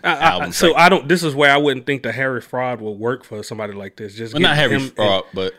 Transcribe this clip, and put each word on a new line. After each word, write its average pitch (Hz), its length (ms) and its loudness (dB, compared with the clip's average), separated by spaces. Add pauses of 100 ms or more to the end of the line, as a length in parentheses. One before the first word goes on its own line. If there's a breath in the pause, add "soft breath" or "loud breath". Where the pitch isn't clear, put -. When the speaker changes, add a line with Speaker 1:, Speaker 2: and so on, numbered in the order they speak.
Speaker 1:
I, 170 100 0
I, 156 160 2
Speaker 2:
albums 156 260 -4
Speaker 1:
so 180 120 4
Speaker 2:
like 151 80 6
Speaker 1:
I 170 120 8
don't, 170 200 2
this 170 160 0
is 147 100 -2
where 143 180 4
I 143 40 4
wouldn't 139 300 0
think 139 180 -4
the 117 80 -4
Harry 127 280 -4
Fraud 123 400 -6
would 107 180 -10
work 120 260 -4
for 104 180 -12
somebody 107 300 -10
like 101 240 -14
this. 101 180 -14
Just 113 180 -12
Speaker 2:
Well, 147 100 0
not 165 80 4
Speaker 1:
get 147 80 0
Speaker 2:
Harry 139 180 2
Speaker 1:
him 135 140 -4
Speaker 2:
Fraud, 101 340 0
Speaker 1:
and, - 100 -20
Speaker 2:
but 95 240 -4